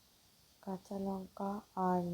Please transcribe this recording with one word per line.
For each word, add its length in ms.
কাঁচা 360
লঙ্কা 520
আর 240